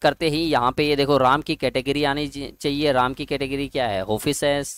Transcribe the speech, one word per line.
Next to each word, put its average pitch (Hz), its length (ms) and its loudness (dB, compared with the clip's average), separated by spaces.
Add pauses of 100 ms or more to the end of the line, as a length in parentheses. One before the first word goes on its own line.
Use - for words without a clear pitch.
करते 156 280 0
ही 156 140 -2
यहाँ 127 280 2
पे 147 160 0
ये 147 80 2
देखो, 139 220 2
राम 131 240 4
की 151 140 -4
कैटेगरी 135 480 -2
आनी 143 240 0
च-, 139 320 -12
चाहिए। 147 320 0
राम 127 220 2
की 143 120 -8
कैटेगरी 139 420 -4
क्या 131 200 -2
है? 98 180 -2
ऑफिस 110 380 -2
है। 143 200 0 (140)